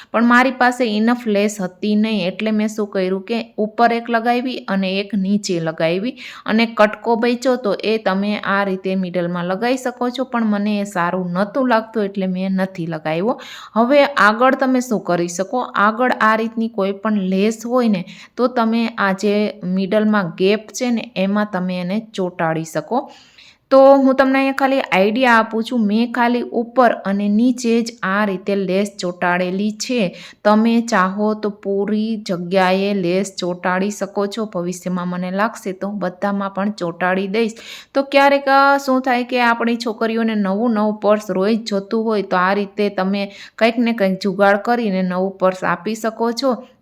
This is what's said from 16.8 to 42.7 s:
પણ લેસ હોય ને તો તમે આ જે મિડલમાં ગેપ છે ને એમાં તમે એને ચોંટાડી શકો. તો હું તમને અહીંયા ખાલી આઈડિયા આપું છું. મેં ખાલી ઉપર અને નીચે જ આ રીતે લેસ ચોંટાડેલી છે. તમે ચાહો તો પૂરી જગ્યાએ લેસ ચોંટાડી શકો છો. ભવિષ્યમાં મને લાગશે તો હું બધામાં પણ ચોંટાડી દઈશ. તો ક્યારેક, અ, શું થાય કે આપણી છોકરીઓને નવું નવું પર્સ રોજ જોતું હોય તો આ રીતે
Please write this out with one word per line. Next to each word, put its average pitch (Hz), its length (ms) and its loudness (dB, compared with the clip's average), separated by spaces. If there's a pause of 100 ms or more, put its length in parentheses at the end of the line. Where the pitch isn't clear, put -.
પણ 202 200 -4
લેસ 202 540 0
હોય 240 220 2
ને 185 160 0 (320)
તો 240 100 2
તમે 233 420 0
આ 202 240 0
જે 208 520 0
મિડલમાં 190 720 0
ગેપ 208 300 2
છે 247 220 -4
ને 226 260 -4
એમાં 202 360 0
તમે 180 260 -4
એને 196 360 -4
ચોંટાડી 170 500 -2
શકો. 160 460 -4 (600)
તો 269 240 10
હું 269 200 4
તમને 269 240 2
અહીંયા 269 140 0
ખાલી 269 280 0
આઈડિયા 220 520 2
આપું 220 320 2
છું. 226 220 -2
મેં 226 260 0
ખાલી 240 280 2
ઉપર 233 520 2
અને 202 360 -2
નીચે 233 540 2
જ 233 100 -6 (100)
આ 190 220 0
રીતે 196 300 -2
લેસ 196 360 0 (100)
ચોંટાડેલી 180 720 -2
છે. 214 440 -2 (280)
તમે 226 360 4
ચાહો 208 540 0
તો 214 160 -4
પૂરી 208 680 -2
જગ્યાએ 190 800 0
લેસ 190 440 -2
ચોંટાડી 185 520 -2
શકો 208 360 -4
છો. 214 180 -6
ભવિષ્યમાં 180 640 -6
મને 180 220 -6
લાગશે 202 420 -4
તો 190 160 -8
હું 208 100 -8
બધામાં 196 560 -4
પણ 202 160 -2
ચોંટાડી 185 560 -2
દઈશ. 220 260 -2 (420)
તો 269 80 2
ક્યારેક, 277 460 4
અ, 277 380 4
શું 262 140 2
થાય 247 240 0
કે 247 160 -2
આપણી 233 360 2
છોકરીઓને 226 580 -2
નવું 208 360 0
નવું 214 240 0
પર્સ 208 360 0
રોજ 202 320 0
જોતું 214 420 -2
હોય 214 180 0
તો 190 140 -2
આ 185 160 2
રીતે 202 360 -2